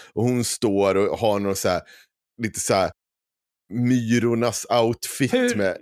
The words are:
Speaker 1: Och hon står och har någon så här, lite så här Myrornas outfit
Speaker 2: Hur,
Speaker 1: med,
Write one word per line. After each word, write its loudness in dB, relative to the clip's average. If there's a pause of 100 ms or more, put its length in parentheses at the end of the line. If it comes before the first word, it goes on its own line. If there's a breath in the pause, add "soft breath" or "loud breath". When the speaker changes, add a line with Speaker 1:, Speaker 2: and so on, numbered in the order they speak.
(140)
Speaker 1:
Och -2
hon 0
står 2
och 2
har 0
någon -2
så -2
här, 0 (600 loud breath)
lite -6
så -2
här 2 (840)
Myrornas 0 (180)
outfit -2
Speaker 2:
Hur, 0
Speaker 1:
med, -2